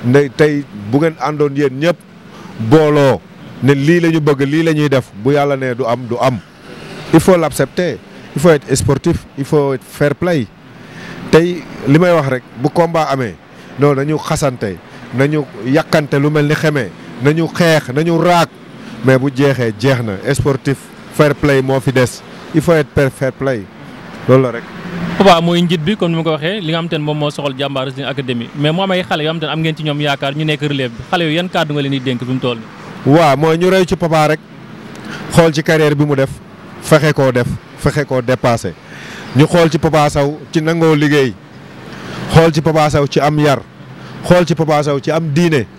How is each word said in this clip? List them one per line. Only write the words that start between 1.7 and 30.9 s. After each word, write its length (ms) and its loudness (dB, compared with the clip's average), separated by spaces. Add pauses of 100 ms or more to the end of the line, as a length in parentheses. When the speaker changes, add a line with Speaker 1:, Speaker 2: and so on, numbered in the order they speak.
Speaker 1:
ñëpp, 200 0 (640)
booloo, 600 4 (400)
ne 120 4
lii 260 4
la 100 0
ñu 100 2
bëgg, 220 2
lii 220 0
la 100 2
ñuy 160 0
def, 220 0 (120)
bu 100 2
Yàlla 240 2
ne 180 -4
du 100 -4
am, 140 -2 (100)
du 100 -4
am. 200 0 (760)
Il 60 10
faut 180 4
l'accepter. 600 -2 (380)
Il 60 -4
faut 80 6
être 260 2
sportif, 420 0 (200)
il 80 -4
faut 280 0
être 100 -8
fair 320 -2
play. 320 -2 (840)
Tey 320 4 (240)
li 120 6
may 140 4
wax 160 2
rek, 140 -4 (140)
bu 120 -2
combat 420 0
amee, 240 -4 (440)
non, 160 4
nañu 220 -2
xasante, 600 -4 (360)
nañu 320 0 (200)
yàkkante 540 0
lu 100 2
mel 180 2
ni 80 2
xeme, 340 -2 (320)
nañu 260 2
xeex, 460 0
nañu 280 0
raak. 280 2 (540)
Mais 140 4
bu 180 0
jeexee, 440 0
jeex 240 2
na. 300 -4
Sportif, 440 -2 (400)
fair 180 4
play 260 2
moo 180 0
fi 120 -2
des. 300 0 (320)
Il 80 2
faut 120 2
être 160 0
per-, 200 0
fair 220 -4
play. 320 -4 (680)
Loolu 140 6
la 80 -2
rek. 120 -8 (540)
Speaker 2:
Papa 240 6
mooy 200 2
njiit 200 0
bi, 160 -2
comme 140 -2
ni 60 -2
ma 60 -4
ko 80 0
waxee, 300 -4
li 100 -4
nga 80 -2
xam 100 -6
te 80 -4
ne 60 -4
moom 140 -4
moo 140 -2
soxal 260 -6
Jàmbaar 280 -4
Wrestling 200 -8
Academy. 500 -6
Mais 160 0
mu 100 -2
am 100 -2
ay 120 -2
xale 200 -4
yoo 80 -2
xam 80 -4
te 60 -6
ne 60 -6
am 80 -4
ngeen 160 -2
ci 80 -12
ñoom 180 -4
yaakaar, 340 -2
ñu 100 -4
nekk 160 -2
relève 300 -2